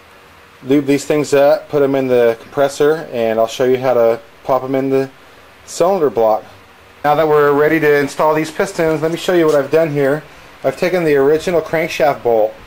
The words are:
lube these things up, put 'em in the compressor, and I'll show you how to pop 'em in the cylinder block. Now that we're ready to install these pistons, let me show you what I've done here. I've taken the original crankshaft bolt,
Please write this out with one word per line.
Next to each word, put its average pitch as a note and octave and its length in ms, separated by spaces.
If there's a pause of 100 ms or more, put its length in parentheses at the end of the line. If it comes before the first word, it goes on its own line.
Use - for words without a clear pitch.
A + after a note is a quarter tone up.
(640)
lube C#3 220
these C#3 180
things D3+ 300
up, C#3+ 340
put D3 160
'em C#3 120
in C3 120
the A#2+ 320
compressor, D3 720
and A2+ 300
I'll A2+ 40
show B2+ 200
you B2+ 120
how B2+ 160
to A#2 260 (240)
pop B2+ 200
'em C3 120
in C3+ 160
the C3+ 180 (560)
cylinder F3 420
block. A2 360 (600)
Now D3 120
that D#3+ 120
we're D3 240
ready D3+ 280
to D3 160
install D3+ 400
these D#3 160
pistons, E3 500
let D#3+ 80
me E3 80
show F#3 160
you E3+ 140
what D3+ 80
I've C3+ 160
done D#3+ 180
here. C#3+ 320 (420)
I've C3+ 140
taken F3+ 260
the D3+ 120
original D#3 460
crankshaft D#3+ 600
bolt, A2 320 (140)